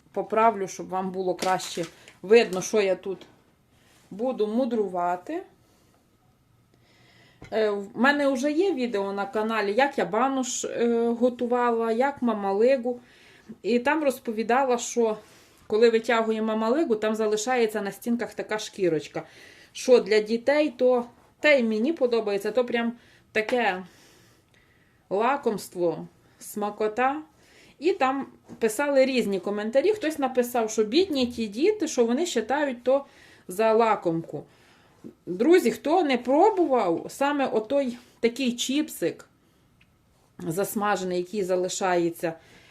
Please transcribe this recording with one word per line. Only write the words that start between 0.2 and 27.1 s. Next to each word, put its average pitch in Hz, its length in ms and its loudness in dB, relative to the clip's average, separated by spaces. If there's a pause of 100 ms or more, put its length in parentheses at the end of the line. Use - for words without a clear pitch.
щоб 175 200 -12
вам 185 220 -4
було 185 240 -2
краще 185 500 -2 (380)
видно, 185 400 4
що 214 180 0
я 190 160 2
тут 180 300 -10 (840)
буду 214 360 -2
мудрувати. 208 960 -2 (2000)
Е, 214 180 0
в 202 240 -6
мене 285 340 2
вже 277 240 0
є 359 200 0
відео 233 400 -2
на 202 140 -6
каналі, 214 460 -2
як 269 260 2
я 214 60 2
банош, 254 600 -2
е, 233 440 0
готувала, 240 840 0
як 269 300 0
мамалигу. 233 760 2 (640)
І 233 160 2
там 294 260 0
розповідала, 240 720 0
що 226 380 0 (560)
коли 226 180 6
витягує 226 520 0
мамалигу, 220 540 0
там 220 180 -2
залишається 220 680 0
на 196 100 -6
стінках 233 420 -4
така 214 240 -6
шкірочка. 165 640 -2 (500)
Що 247 280 4
для 208 200 2
дітей, 254 500 0
то, 247 340 2 (360)
та 294 100 4
й 277 120 6
мені 220 300 0
подобається, 220 580 -2
то 247 140 0
прям 233 280 -2 (400)
таке 214 520 0 (1300)
лакомство, 190 960 -2 (320)
смакота. 214 840 -2 (560)